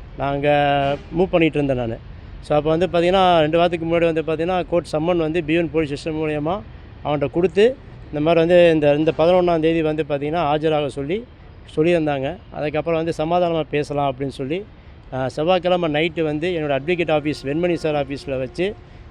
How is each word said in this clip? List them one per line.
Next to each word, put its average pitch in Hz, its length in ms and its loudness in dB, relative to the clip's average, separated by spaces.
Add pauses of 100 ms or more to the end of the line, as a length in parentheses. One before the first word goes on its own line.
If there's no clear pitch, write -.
(180)
நாங்க 139 300 -2 (680)
மூவ் 185 140 2
பண்ணிட்டு 160 320 2
இருந்தேன் 127 220 -2
நானு. 110 140 -6 (420)
So, 151 160 0
அப்போ 147 120 0
வந்து 170 180 2
பாத்தீங்கன்னா, 175 520 4
ரெண்டு 156 180 2
வாரத்துக்கு 170 300 2
முன்னாடி 165 260 2
வந்து 160 80 -2
பாத்தீங்கன்னா, 165 480 -2
கோர்ட் 170 220 0
சம்மன் 165 260 0
வந்து 160 260 0
பி 156 140 0
ஒன் 165 140 -2
போலீஸ் 151 220 -2
ஸ்டேஷன் 156 280 -6
மூலியமா 156 400 -4 (440)
அவன்கிட்ட 139 260 -2
கொடுத்து, 185 440 2 (320)
இந்த 147 120 -6
மாதிரி 165 260 4
வந்து 175 280 8
இந்த, 147 200 4
இந்த 156 240 2
பதினொன்னாம் 175 420 4
தேதி 165 220 2
வந்து 156 280 0
பாத்தீங்கன்னா, 151 320 -2 (120)
ஆஜராக 151 340 0
சொல்லி 147 380 -6 (500)
சொல்லியிருந்தாங்க. 156 600 0 (160)
அதுக்கப்புறம் 151 500 -2
வந்து 165 140 -2
சமாதானமா 165 520 0
பேசலாம் 143 460 -2
அப்படின்னு 139 120 -6
சொல்லி, 143 380 -6 (480)
அ, 131 160 -4
செவ்வாய்க்கிழமை 175 600 0
நைட்டு 160 300 -2
வந்து 156 280 -2
என்னோட 156 220 -2
அட்வொகேட் 160 400 -2
ஆஃபீஸ் 147 340 -2
வெண்மணி 170 280 0
சார் 151 220 -2
ஆஃபீஸில் 139 420 -4
வச்சு 165 380 -4 (360)